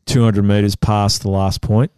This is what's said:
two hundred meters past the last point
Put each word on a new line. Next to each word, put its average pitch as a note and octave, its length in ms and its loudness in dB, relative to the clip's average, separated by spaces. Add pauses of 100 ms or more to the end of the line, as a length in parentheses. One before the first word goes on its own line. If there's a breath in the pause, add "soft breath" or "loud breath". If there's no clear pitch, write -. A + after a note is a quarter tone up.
two B2 180 0
hundred G#2 200 2
meters G2+ 320 0
past G#2 460 -2
the G#2 80 -6
last F#2+ 320 -2
point A2 360 0